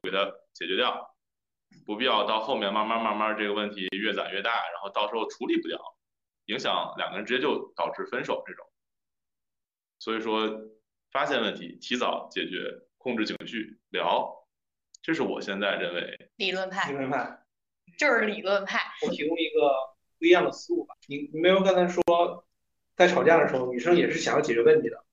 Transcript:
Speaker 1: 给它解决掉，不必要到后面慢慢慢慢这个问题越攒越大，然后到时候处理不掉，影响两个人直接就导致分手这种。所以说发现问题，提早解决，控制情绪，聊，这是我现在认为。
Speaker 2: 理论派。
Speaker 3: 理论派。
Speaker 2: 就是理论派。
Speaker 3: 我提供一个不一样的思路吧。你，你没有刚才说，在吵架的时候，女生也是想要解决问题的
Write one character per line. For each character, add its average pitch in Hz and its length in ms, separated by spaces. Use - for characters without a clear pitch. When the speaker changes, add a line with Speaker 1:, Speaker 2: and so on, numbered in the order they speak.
Speaker 1:
给 - 80
它 98 140
解 87 140
决 92 100
掉， - 380
不 107 100
必 120 80
要 107 200
到 110 160
后 131 160
面 101 160
慢 107 140
慢 113 160
慢 107 140
慢 107 220
这 107 80
个 104 80
问 104 160
题 98 220
越 104 200
攒 87 200
越 98 100
大， 113 80
然 87 320
后 98 80
到 107 180
时 117 60
候 208 140
处 - 180
理 - 140
不 - 80
掉， 82 100
影 113 120
响 92 380
两 85 140
个 90 60
人 107 100
直 117 80
接 127 80
就 - 320
导 - 160
致 - 160
分 127 180
手 - 220
这 92 80
种。 - 120
所 113 180
以 110 40
说 110 300
发 143 140
现 135 180
问 98 120
题， 85 260
提 - 160
早 101 340
解 87 160
决， 92 360
控 120 180
制 107 100
情 95 100
绪， - 340
聊， 90 560
这 165 120
是 139 80
我 95 180
现 98 200
在 98 160
认 87 180
为。 - 420
Speaker 2:
理 190 160
论 190 180
派。 190 200
Speaker 3:
理 139 60
论 135 140
派。 123 280
Speaker 2:
就 294 80
是 240 200
理 208 160
论 196 220
派。 220 160
Speaker 3:
我 - 80
提 147 180
供 165 100
一 160 100
个 147 220
不 160 60
一 170 60
样 175 140
的 - 80
思 - 200
路 110 120
吧。 - 100
你， 143 260
你 156 60
没 175 120
有 190 100
刚 185 140
才 180 120
说， 180 160
在 175 100
吵 143 160
架 160 160
的 147 100
时 135 80
候， 127 140
女 123 80
生 170 160
也 131 160
是 - 80
想 120 160
要 147 60
解 123 140
决 117 80
问 156 180
题 117 80
的 - 240